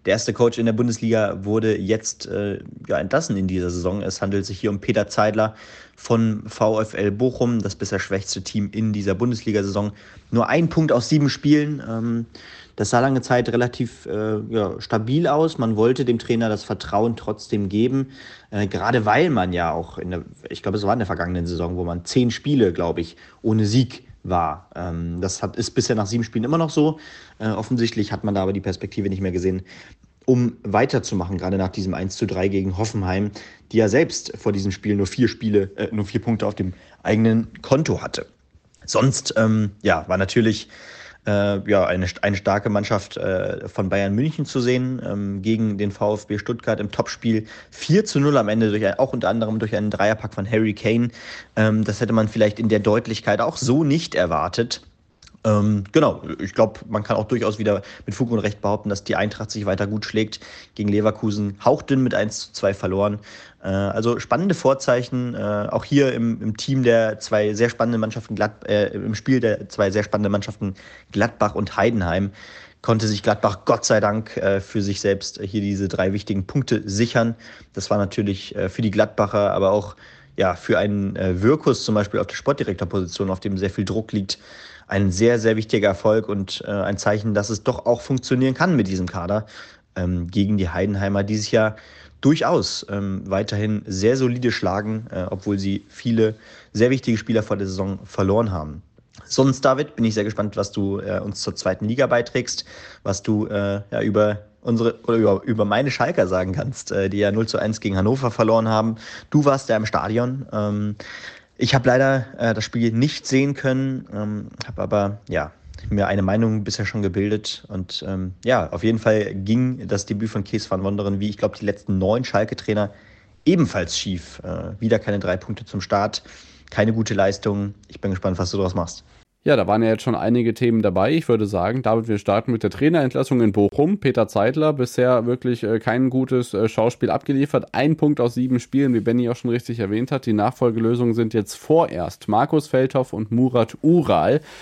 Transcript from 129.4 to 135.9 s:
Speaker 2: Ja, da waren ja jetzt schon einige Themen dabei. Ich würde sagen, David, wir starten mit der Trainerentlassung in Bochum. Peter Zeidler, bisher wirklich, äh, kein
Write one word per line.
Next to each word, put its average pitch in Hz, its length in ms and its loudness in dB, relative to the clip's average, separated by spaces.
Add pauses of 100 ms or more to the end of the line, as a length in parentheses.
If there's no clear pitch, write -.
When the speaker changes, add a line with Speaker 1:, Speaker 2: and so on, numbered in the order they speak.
Speaker 2:
Ja, 147 120 4
da 98 100 2
waren 104 160 4
ja 113 80 4
jetzt 110 140 0
schon 117 100 0
einige 113 400 2
Themen 113 300 2
dabei. 95 300 2
Ich 160 140 0
würde 110 200 2
sagen, 101 340 -2
David, 113 260 0
wir 104 120 0
starten 107 320 0
mit 113 100 -2
der 101 80 2
Trainerentlassung 135 720 2
in 107 120 4
Bochum. 139 440 4
Peter 120 300 2
Zeidler, 143 460 2
bisher 123 520 2
wirklich, 123 380 -2
äh, 110 160 2
kein 123 320 2